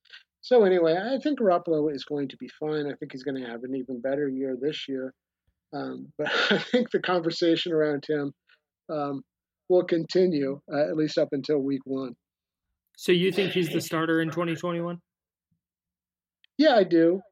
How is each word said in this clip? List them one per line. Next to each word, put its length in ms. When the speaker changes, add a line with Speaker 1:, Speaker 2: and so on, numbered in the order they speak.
Speaker 1:
so 220
anyway, 320
I 220
think 220
Garoppolo 520
is 120
going 240
to 100
be 120
fine. 260
I 140
think 140
he's 100
gonna 260
have 140
an 120
even 240
better 300
year 320
this 260
year. 240
Um, 400
<laughs> 60
but 120
I 80
think 320
the 100
conversation 720
around 340
him, 240
um, 320
will 160
continue, 760
uh, 120
at 120
least 220
up 140
until 260
week 280
one. 280
Speaker 2:
So 160
you 200
think 220
he's 160
the 120
starter 400
in 80
twenty 260
twenty-one? 440
Speaker 1:
Yeah, 160
I 80
do. 360